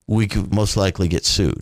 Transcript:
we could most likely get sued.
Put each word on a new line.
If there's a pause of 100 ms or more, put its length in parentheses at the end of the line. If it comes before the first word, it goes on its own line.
we
could
most
likely
get
sued.